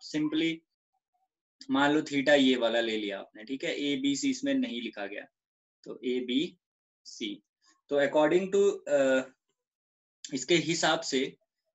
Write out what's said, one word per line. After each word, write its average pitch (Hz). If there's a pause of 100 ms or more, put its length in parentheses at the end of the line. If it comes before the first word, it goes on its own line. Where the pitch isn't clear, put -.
simply 156 (1160)
मान 143
लो 156
theta 143
ये 131
वाला 117
ले 113
लिया 101
आपने, 107
ठीक 135
है, 160 (160)
एबीसी 139
इसमें 139
नहीं 117
लिखा 107
गया, 101 (580)
तो -
एबीसी। 123 (560)
तो 143
according 151
to, 202 (180)
अ, 135 (1000)
इसके 143
हिसाब 160
से - (560)